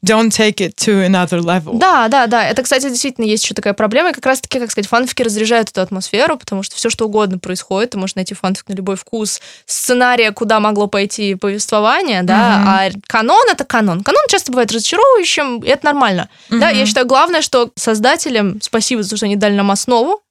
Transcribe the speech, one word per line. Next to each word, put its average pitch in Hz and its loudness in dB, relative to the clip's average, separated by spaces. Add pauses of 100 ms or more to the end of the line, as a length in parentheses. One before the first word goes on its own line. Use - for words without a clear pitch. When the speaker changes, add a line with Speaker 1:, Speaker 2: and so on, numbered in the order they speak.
Speaker 1:
don't 220 4
take 214 2
it 180 -4
to 196 2
another 180 2
level. 170 -2
Speaker 2:
Да, 294 4
да, 254 4
да. 220 2
Это, 220 -2
кстати, 262 0
действительно 247 -4
есть 214 0
ещё - -6
такая 208 -2
проблема. 233 0
И - -4
как - -6
раз-таки, 262 -2
как 233 -8
сказать, 208 -4
фанфики 247 -2
разряжают 220 0
эту 196 -6
атмосферу, 202 -2
потому 196 -8
что - -12
всё, 233 -2
что 226 -4
угодно 202 0
происходит, 185 -6
ты 208 -8
можешь 190 -6
найти 185 -6
фанфик 190 -6
на 202 -6
любой 190 -6
вкус, 214 -6 (240)
сценария, 247 2
куда 214 0
могло 208 0
пойти 202 -2
повествование, 214 0
да, 214 4
Speaker 1:
Мгм. 202 4
Speaker 2:
а 190 2 (200)
канон — 311 4
это 311 -2
канон. 202 0
Канон 370 2
часто 370 -2
бывает 240 0
разочаровывающим, 330 2
и - -4
это 285 0
нормально. 233 0 (220)
Да, 247 2
я 311 2
Speaker 1:
Мгм. 269 2
Speaker 2:
считаю, 254 0
главное, 302 2
что 240 0
создателям 220 0
спасибо 226 -2
за 196 -6
то, 214 -6
что 208 -4
они 202 0
дали 202 2
нам 202 0
основу 247 0 (100)